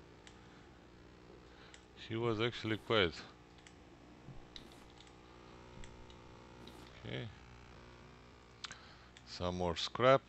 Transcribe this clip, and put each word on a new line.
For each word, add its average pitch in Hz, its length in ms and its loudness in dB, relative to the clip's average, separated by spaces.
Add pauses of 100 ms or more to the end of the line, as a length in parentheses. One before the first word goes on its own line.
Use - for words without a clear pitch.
(2000)
He 110 80 -2
was 113 240 4
actually 110 380 2
quiet. 98 360 8 (4000)
Okay. 123 160 -2 (2000)
Some 90 300 0
more 87 200 4
scrap, 131 520 10